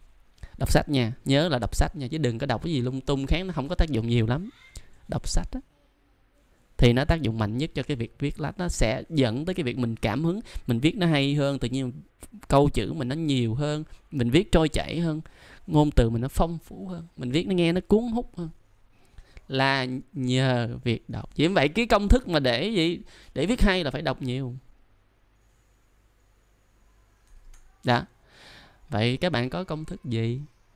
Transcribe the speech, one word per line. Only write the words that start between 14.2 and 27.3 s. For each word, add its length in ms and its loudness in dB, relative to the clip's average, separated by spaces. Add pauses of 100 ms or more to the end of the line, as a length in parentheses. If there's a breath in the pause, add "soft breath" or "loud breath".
viết 220 4
trôi 180 6
chảy 300 -4
hơn, 220 -2 (460 loud breath)
ngôn 240 4
từ 180 4
mình 120 -2
nó 60 -4
phong 300 -2
phú 300 -14
hơn, 200 -12 (100)
mình 140 -6
viết 160 0
nó 60 0
nghe 180 4
nó 160 0
cuốn 200 4
hút 300 -4
hơn. 120 -8 (960 soft breath)
Là 380 0 (280)
nhờ 680 0
việc 260 -2
đọc. 260 -10
Chỉ 120 2
vậy, 200 4
cái 180 0
công 220 2
thức 200 6
mà 120 2
để 280 0
gì, 320 0 (340 loud breath)
để 120 -2
viết 160 0
hay 220 4
là 80 -2
phải 100 -6
đọc 200 -4
nhiều. 340 -6 (3250)